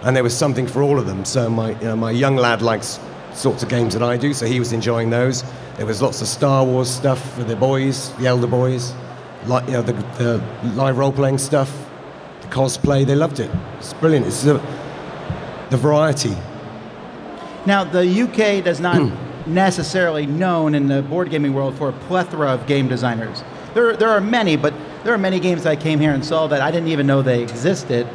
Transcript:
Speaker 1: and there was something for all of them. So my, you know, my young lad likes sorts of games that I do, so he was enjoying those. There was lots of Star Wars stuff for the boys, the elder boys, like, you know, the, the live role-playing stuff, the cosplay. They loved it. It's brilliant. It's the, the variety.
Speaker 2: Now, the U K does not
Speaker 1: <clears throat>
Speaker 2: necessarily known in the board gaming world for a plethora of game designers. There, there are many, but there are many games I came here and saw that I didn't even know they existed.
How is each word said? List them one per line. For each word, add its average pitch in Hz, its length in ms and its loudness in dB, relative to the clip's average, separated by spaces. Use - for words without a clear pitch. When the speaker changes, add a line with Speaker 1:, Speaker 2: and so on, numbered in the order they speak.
Speaker 1:
and 127 120 4
there 131 80 4
was 120 140 0
something 131 300 0
for 131 160 0
all 143 160 4
of 107 80 -2
them. 95 180 -4
So 120 240 0
my, 113 200 0
you 110 60 -6
know, 110 100 0
my 113 160 0
young 135 240 2
lad 120 260 4
likes 110 380 0
sorts - 300 0
of 107 60 -6
games 120 260 0
that 113 80 0
I 120 140 2
do, 139 160 0
so 131 120 -4
he 123 140 0
was 120 140 -2
enjoying 113 360 0
those. 123 340 0
There 107 80 -4
was 107 160 -2
lots 127 200 0
of 113 60 -4
Star 135 380 2
Wars 127 240 2
stuff - 460 -2
for 123 100 -6
the 113 100 -2
boys, 135 640 0
the 127 100 0
elder 123 200 2
boys, 127 460 0
like, 123 220 0
you 135 60 -4
know, 120 80 0
the, 113 120 -2
the 117 260 0
live 131 220 2
role-playing 135 400 2
stuff, 135 340 0
the - 80 -16
cosplay. 135 560 2
They 139 100 4
loved 147 240 0
it. 113 100 -4
It's - 160 -12
brilliant. 156 340 4
It's - 160 -4
the, 143 120 6
the 131 80 2
variety. 147 580 2
Speaker 2:
Now, 196 200 4
the 180 200 2
U 202 220 4
K 208 340 2
does 170 200 0
not 175 180 4
Speaker 1:
<clears throat> - 180 -12
Speaker 2:
necessarily 175 760 2
known 160 500 2
in 139 120 2
the 139 160 2
board 156 260 -2
gaming 143 240 0
world 135 240 0
for 143 120 -2
a - 40 -4
plethora 175 560 -2
of 127 180 0
game 139 220 2
designers. 117 540 -2
There, 233 220 4
there 220 140 4
are 214 120 4
many, 208 360 2
but 147 160 2
there 226 100 2
are 226 40 2
many 190 220 2
games 175 260 0
I 156 120 2
came 156 220 0
here 151 120 4
and 139 140 0
saw 160 220 0
that 143 140 2
I 147 100 2
didn't 165 180 0
even 143 180 2
know 139 140 4
they 123 200 2
existed. 120 720 -2